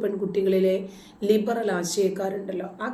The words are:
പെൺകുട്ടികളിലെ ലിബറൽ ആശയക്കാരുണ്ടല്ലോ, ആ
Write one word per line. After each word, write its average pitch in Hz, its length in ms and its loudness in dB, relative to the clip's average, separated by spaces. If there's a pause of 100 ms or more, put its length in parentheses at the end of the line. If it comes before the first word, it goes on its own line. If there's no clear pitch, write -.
പെൺകുട്ടികളിലെ 190 720 2 (520)
ലിബറൽ 214 400 2 (120)
ആശയക്കാരുണ്ടല്ലോ, 190 880 -2 (160)
ആ - 100 -2